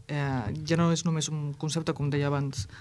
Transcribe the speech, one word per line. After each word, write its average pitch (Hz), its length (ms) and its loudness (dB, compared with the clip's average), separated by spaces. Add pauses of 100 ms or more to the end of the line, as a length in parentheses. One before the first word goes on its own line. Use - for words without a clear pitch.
eh, 139 340 0 (240)
ja 165 100 2
no 170 160 6
és 160 140 0
només 156 240 0
un 147 240 -2
concepte, 156 400 -2
com 143 160 0
deia 143 160 2
abans 139 400 0 (140)